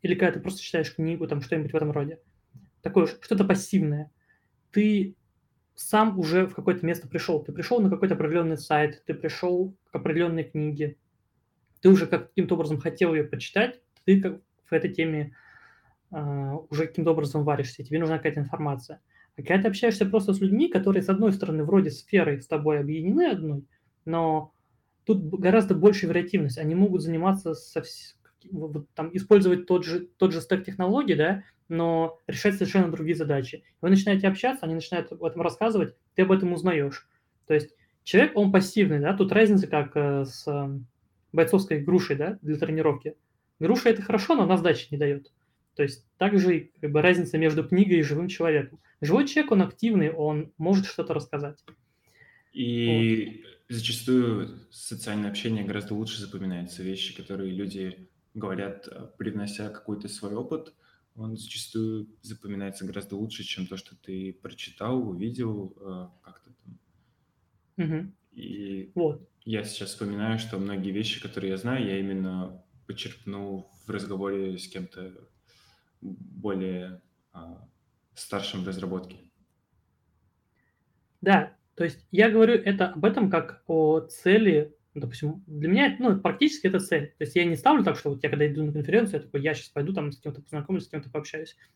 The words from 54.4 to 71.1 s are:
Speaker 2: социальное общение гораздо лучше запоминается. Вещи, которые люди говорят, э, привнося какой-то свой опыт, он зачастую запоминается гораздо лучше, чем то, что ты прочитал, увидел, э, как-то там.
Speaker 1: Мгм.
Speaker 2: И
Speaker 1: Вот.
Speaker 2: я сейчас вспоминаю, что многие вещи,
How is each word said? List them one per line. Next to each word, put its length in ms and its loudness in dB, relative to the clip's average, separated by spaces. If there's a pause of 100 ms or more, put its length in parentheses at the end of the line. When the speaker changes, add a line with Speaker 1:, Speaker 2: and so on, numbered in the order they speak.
Speaker 2:
социальное 580 -8
общение 360 -4
гораздо 300 -6
лучше 260 -6
запоминается. 600 -10
Вещи, 320 -8
которые 360 -8
люди 580 -8 (240)
говорят, 560 -8
э, 180 -18 (100)
привнося 520 -8
какой-то 400 -10
свой 260 -10
опыт, 380 -10 (420)
он 220 -12
зачастую 720 -8 (120)
запоминается 640 -12
гораздо 320 -10
лучше, 260 -10
чем 240 -10
то, 100 -12
что 180 -20
ты 380 -12
прочитал, 760 -8
увидел, 720 -6
э, 260 -12 (160)
как-то 280 -20 (120)
там. 160 -20 (1000)
Speaker 1:
Мгм. 380 -4 (160)
Speaker 2:
И 640 -12
Speaker 1:
Вот. 320 -2 (180)
Speaker 2:
я 180 -4
сейчас 280 -12
вспоминаю, 480 -4
что 200 -8
многие 320 -6
вещи, 300 -4